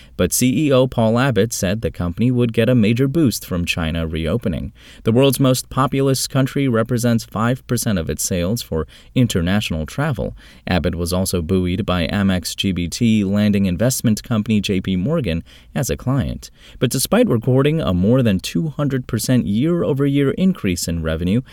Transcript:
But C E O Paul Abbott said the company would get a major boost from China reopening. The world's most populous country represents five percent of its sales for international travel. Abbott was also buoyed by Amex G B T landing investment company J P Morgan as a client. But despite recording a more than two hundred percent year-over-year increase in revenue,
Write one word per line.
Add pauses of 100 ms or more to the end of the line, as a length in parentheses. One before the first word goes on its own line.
(160)
But
C
E
O
Paul
Abbott
said
the
company
would
get
a
major
boost
from
China
reopening. (320)
The
world's
most
populous
country
represents
five
percent
of
its
sales
for (300)
international
travel. (300)
Abbott
was
also
buoyed
by
Amex
G
B
T
landing
investment
company
J
P
Morgan (300)
as
a
client. (260)
But
despite
recording
a
more
than
two
hundred
percent
year-over-year
increase
in
revenue, (120)